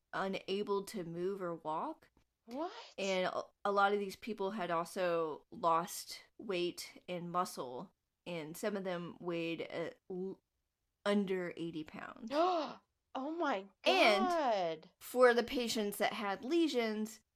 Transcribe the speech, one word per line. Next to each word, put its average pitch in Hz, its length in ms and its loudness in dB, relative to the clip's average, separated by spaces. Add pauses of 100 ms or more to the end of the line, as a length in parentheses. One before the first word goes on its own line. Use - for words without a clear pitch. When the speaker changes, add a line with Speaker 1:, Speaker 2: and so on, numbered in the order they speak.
(120)
Speaker 1:
unable 196 720 -2
to 190 180 -8
move 175 400 -4
or 170 140 -4
walk. 170 500 -4 (400)
Speaker 2:
What? 294 240 -6 (280)
Speaker 1:
And 190 300 0
a, - 140 -4 (220)
a 202 80 2
lot 202 220 6
of 208 60 0
these 190 160 -6
people 196 340 -4
had 185 200 -4
also 170 720 0 (100)
lost - 680 0 (200)
weight 175 480 -2 (220)
and 175 240 -6
muscle, 170 580 -4 (360)
and 160 300 -8
some 208 200 -2
of 190 80 -4
them 175 340 -4
weighed, 165 440 -4 (100)
uh, 160 180 -4 (200)
l-, 185 280 -6 (680)
under 190 500 2
eighty 160 280 -4
pounds. - 480 -12
Speaker 2:
<gasps> 320 480 0 (360)
Oh 262 220 -4
my 262 240 0 (220)
Speaker 1:
And 370 420 6
Speaker 2:
God. 208 600 2 (120)
Speaker 1:
for 247 340 8
the 233 100 4
patients 226 540 -2
that 208 140 2
had 202 320 -4
lesions, 240 760 0 (160)